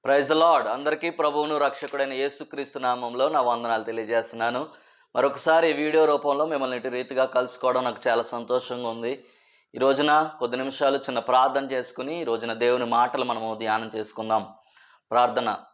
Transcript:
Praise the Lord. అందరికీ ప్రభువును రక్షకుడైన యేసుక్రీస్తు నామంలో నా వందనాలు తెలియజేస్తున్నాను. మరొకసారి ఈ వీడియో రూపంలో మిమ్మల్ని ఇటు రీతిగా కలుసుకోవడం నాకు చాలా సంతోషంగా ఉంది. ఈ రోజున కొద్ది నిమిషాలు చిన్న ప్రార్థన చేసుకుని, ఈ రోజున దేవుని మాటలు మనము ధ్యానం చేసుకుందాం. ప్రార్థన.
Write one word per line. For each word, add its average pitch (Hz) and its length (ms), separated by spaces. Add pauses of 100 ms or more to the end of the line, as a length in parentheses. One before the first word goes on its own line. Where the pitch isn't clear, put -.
Praise 139 220
the 160 120
Lord. 143 260
అందరికీ 151 420
ప్రభువును 151 480
రక్షకుడైన 139 540
యేసుక్రీస్తు 139 680
నామంలో 123 500
నా 151 120
వందనాలు 117 440
తెలియజేస్తున్నాను. 117 840 (480)
మరొకసారి 160 540
ఈ - 20
వీడియో 151 320
రూపంలో 143 420
మిమ్మల్ని 135 300
ఇటు 120 120
రీతిగా 127 360
కలుసుకోవడం 127 600
నాకు 123 240
చాలా 117 140
సంతోషంగా 123 680
ఉంది. 117 380 (480)
ఈ 123 40
రోజున 147 600
కొద్ది 123 180
నిమిషాలు 135 420
చిన్న 127 200
ప్రార్థన 131 460
చేసుకుని, 135 560
ఈ 151 40
రోజున 113 280
దేవుని 120 320
మాటలు 120 400
మనము 113 300
ధ్యానం 110 420
చేసుకుందాం. 110 580 (560)
ప్రార్థన. 117 480 (160)